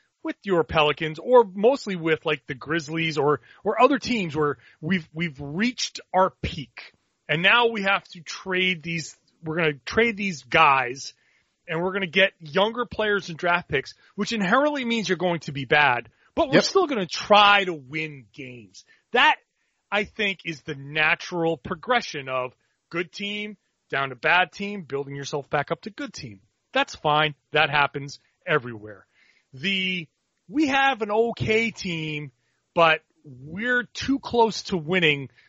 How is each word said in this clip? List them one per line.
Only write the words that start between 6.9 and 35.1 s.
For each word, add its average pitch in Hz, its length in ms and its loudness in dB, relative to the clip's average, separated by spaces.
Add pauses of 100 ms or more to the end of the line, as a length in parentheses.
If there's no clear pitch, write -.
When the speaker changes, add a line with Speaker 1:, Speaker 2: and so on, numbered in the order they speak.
Speaker 1:
And 156 120 2
now 226 260 6
we 226 160 -2
have 196 260 0
to 175 120 -18
trade 185 640 -2
these, 165 320 -6 (280)
we're 156 120 -6
gonna 156 300 0
trade 220 320 0
these 190 260 -6
guys, 135 680 2 (560)
and 165 120 -4
we're 185 120 -2
gonna 196 120 -2
get 190 360 2
younger 202 440 0
players 208 440 -2
and 165 80 -10
draft 175 320 0
picks, 135 240 -4 (220)
which 202 180 -4
inherently 262 500 2
means 233 240 -2
you're 180 100 0
going 170 240 -2
to 151 120 -10
be 139 100 -6
bad, 131 460 2 (260)
but 311 140 2
we're - 60 2
Speaker 2:
Yep. - 100 8
Speaker 1:
still 381 220 2
gonna 220 200 -2
try 202 560 6
to 180 100 -4
win 147 600 -10
games. 123 500 -16 (300)
That, 277 240 4 (520)
I 208 140 -2
think, 202 400 -6
is 165 200 -10
the 151 120 -10
natural 160 800 -2
progression 175 720 -4
of 127 260 -6 (360)
good 175 240 -8
team 208 420 -10 (340)
down 135 200 -4
to 131 60 -12
bad 175 360 0
team, 202 300 -8
building 139 340 -8
yourself 143 340 -8
back 147 220 -2
up - 120 -6
to 214 80 -14
good 262 220 -12
team. 101 280 -16 (320)
That's 269 220 -2
fine. 151 400 0 (160)
That 147 180 2
happens 143 500 -2 (260)
everywhere. 113 600 -4 (480)
The, 185 540 -4 (400)
"We 285 200 0
have 269 340 2
an 208 80 -4
okay 220 640 0
team, 156 600 -8 (440)
but 160 280 4 (200)
we're 170 600 -4
too - 360 -4
close 226 440 0
to - 140 -4
winning, 151 520 2 (200)